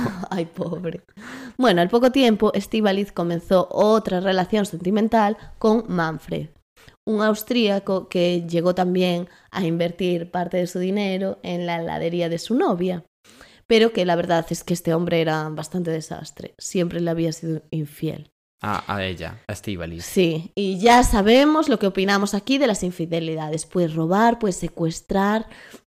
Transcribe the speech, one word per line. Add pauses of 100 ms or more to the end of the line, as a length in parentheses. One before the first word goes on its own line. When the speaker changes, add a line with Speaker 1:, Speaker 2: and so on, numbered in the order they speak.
(180)
Speaker 1:
<laughs>
Ay,
pobre. (560)
Bueno,
al
poco
tiempo,
Estíbaliz
comenzó
otra
relación
sentimental (200)
con
Manfred, (580)
un
austríaco
que
llegó
también (240)
a
invertir
parte
de
su
dinero
en
la
heladería
de
su
novia, (640)
pero
que
la
verdad
es
que
este
hombre
era
bastante
desastre,
siempre
le
había
sido (100)
infiel. (340)
Speaker 2:
A,
a
ella, (100)
a
Estíbaliz.
Speaker 1:
Sí,
y
ya
sabemos
lo
que
opinamos
aquí
de
las
infidelidades.
Puedes
robar,
puedes
secuestrar, (420)